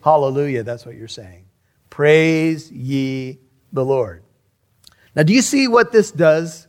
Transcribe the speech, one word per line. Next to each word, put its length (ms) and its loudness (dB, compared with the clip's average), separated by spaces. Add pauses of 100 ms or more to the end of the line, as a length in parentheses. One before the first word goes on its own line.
"hallelujah," 640 0
that's 220 -12
what 100 -20
you're 140 -18
saying. 340 -20 (460)
"Praise 840 2
ye 680 -8 (340)
the 100 -2
Lord." 400 -4 (920)
Now, 100 2
do 100 2
you 80 4
see 260 0
what 240 2
this 180 2
does? 600 0